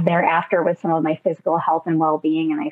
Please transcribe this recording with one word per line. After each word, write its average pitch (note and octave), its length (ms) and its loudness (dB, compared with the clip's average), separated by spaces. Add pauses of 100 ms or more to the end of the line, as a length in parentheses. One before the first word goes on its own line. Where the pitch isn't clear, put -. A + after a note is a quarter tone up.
thereafter E3+ 580 2
with E3+ 180 -2
some E3+ 120 -2
of E3 120 0
my D#3 200 -2
physical E3 340 -2
health E3 300 0
and D#3+ 120 2
well-being. D#3 520 0
And D3+ 100 -4
I D3+ 100 -6